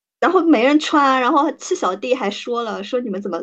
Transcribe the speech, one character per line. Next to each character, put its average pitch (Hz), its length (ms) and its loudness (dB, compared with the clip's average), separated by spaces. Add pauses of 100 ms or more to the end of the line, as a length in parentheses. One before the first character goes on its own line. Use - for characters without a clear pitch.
(200)
然 240 120 2
后 359 120 4
没 262 200 4
人 294 160 4
穿， 277 400 2
然 247 100 0
后 277 280 2
七 - 180 -6
小 185 180 -2
弟 247 200 -4
还 233 160 -2
说 240 340 -6
了， 196 180 -8
说 226 180 -4
你 247 80 -6
们 190 140 -6
怎 202 80 -8
么 170 120 -4